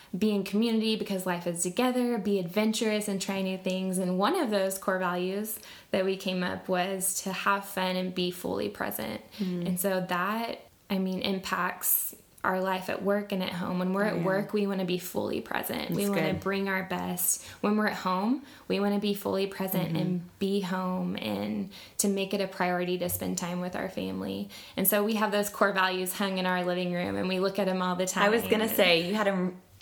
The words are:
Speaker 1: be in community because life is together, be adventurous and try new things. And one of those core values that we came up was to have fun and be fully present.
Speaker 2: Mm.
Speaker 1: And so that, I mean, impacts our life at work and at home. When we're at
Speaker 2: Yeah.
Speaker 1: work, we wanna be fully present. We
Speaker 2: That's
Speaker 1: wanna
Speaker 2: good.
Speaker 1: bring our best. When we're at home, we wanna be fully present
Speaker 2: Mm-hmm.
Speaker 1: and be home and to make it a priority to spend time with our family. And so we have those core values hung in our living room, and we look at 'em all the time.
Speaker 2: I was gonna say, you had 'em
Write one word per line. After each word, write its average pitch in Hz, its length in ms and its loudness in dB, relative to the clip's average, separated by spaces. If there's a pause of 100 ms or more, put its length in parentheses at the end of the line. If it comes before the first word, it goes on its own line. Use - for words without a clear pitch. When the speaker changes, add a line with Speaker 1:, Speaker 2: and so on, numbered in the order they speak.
(160)
Speaker 1:
be 214 160 2
in 202 120 2
community 220 540 2
because 196 280 -2
life 175 220 -2
is 170 160 -2
together, 240 540 2
be 202 200 2
adventurous 214 680 2
and 190 140 0
try 196 200 -2
new 185 160 0
things. 185 400 0
And 180 220 2
one 226 180 4
of 294 120 2
those 190 280 2
core 185 220 0
values 185 580 -2 (340)
that 190 120 2
we 190 140 0
came 185 260 -2
up 185 240 -4
was 185 560 0
to 190 80 -4
have 202 320 2
fun 185 320 -2
and 185 180 -2
be 180 160 0
fully 196 380 -4
present. - 540 -6 (180)
Speaker 2:
Mm. 180 280 -2
Speaker 1:
And 180 120 0
so 185 300 0
that, 202 500 -2 (300)
I 196 80 0
mean, 185 240 0
impacts - 920 0 (300)
our 185 160 2
life 185 300 -2
at - 140 -2
work 202 280 0
and 190 100 0
at - 120 -2
home. 175 260 -2
When 185 140 2
we're 196 100 2
at 196 140 0
Speaker 2:
Yeah. 170 60 2
Speaker 1:
work, 190 280 2
we 208 160 2
wanna 190 160 0
be 180 140 0
fully - 420 -2
present. - 520 -4
We 170 120 0
Speaker 2:
That's 202 60 2
Speaker 1:
wanna 196 120 2 (120)
Speaker 2:
good. 185 80 -2
Speaker 1:
bring 196 260 -2
our 190 160 -2
best. 180 600 -2 (160)
When 208 160 2
we're 214 100 2
at - 100 0
home, 196 440 0 (260)
we 190 140 0
wanna 202 180 2
be 202 140 2
fully 196 340 0
present 185 420 -2
Speaker 2:
Mm-hmm. 165 80 -2
Speaker 1:
and 180 420 -2
be 196 200 2
home 185 580 -2
and 208 520 -2 (300)
to 208 100 2
make 196 240 0
it 196 80 0
a 190 60 -2
priority 180 500 0
to 180 120 -2
spend 185 280 -2
time 180 240 -4
with 185 160 -6
our 190 100 -4
family. 190 600 -6 (260)
And 190 120 0
so 208 180 4
we 226 80 0
have 208 180 0
those 202 180 2
core 202 220 4
values 185 420 0
hung 196 240 -2
in 185 80 0
our 180 200 2
living 180 260 0
room, 180 240 -2
and 196 140 0
we 185 100 0
look 190 200 0
at 190 100 2
'em 185 120 2
all 180 140 0
the 185 120 0
time. 185 160 2
Speaker 2:
I 202 60 6
was 226 140 4
gonna 214 240 2
say, 175 400 6
you 185 80 0
had 208 140 2
'em 185 260 2 (260)